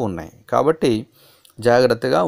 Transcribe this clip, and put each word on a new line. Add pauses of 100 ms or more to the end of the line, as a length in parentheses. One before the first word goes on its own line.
ఉన్నాయి. (180)
కాబట్టి (640)
జాగ్రత్తగా